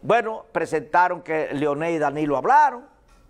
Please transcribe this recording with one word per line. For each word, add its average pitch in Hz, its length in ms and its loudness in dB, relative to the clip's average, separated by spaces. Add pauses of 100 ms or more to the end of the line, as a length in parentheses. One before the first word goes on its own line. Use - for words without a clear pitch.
bueno, 220 500 -2
presentaron 170 720 0
que 156 320 -4
Leonel 147 400 -2
y 160 40 -2
Danilo 147 380 0
hablaron, 254 480 2 (460)